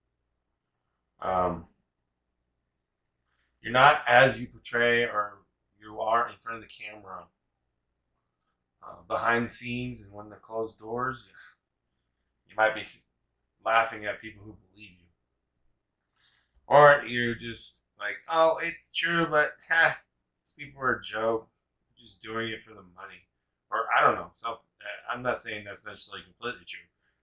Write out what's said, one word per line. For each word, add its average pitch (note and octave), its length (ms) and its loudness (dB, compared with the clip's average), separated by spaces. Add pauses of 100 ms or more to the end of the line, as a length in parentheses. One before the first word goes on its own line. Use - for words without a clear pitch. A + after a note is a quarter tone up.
(1200)
Um, F2+ 460 -2 (1900)
you're A2+ 140 -8
not C#3+ 340 6
as B2 320 6
you B2 80 -10
portray A#2+ 560 0
or G#2 360 -4 (400)
you G#2+ 200 -14
are A2+ 300 0
in A2+ 80 -18
front A2+ 260 -12
of G2+ 60 -20
the - 0 -
camera. G#2 540 -16 (1600)
Uh, F2 240 -18
behind A2+ 400 0
the - 20 -16
scenes A#2+ 520 -10
and G2+ 100 -20
when G#2 180 -18
the G#2 60 -20
closed A2 420 -10
doors, A#2+ 500 -8 (1200)
you - 80 -20
might A2 200 2
be G#2 100 -8 (800)
laughing A2+ 400 0
at G2+ 160 -6
people G2+ 240 -16
who G#2 100 -18 (160)
believe G#2 200 -20
you. F2+ 160 -20 (1600)
Or C#3+ 360 10
you're A#2+ 300 -2
just A2+ 480 -12 (160)
like, G2+ 200 -10 (120)
"Oh, E3 280 4
it's E3 380 -10
true, E3+ 300 0
but, D3+ 280 0 (140)
ha, D#3+ 320 2 (440)
these - 80 -20
people C#3 320 -18
are A#2+ 140 0
a - 40 -14
joke. A2+ 480 -4 (480)
Just A#2 240 -20
doing A2 280 -6
it G#2+ 140 -10
for G#2+ 120 -20
the G2 80 -20 (120)
money." - 320 -20 (440)
Or, A2 200 -2
I B2+ 100 4
don't B2 140 4
know. F2 180 -10
So, A#2 160 -14
uh, G#2 640 -14
I'm B2 120 -8
not A#2+ 160 -2
saying G#2+ 260 -12
that's G2+ 180 -16
necessarily G2 400 -16
completely F2+ 420 -12
true. - 200 -16 (380)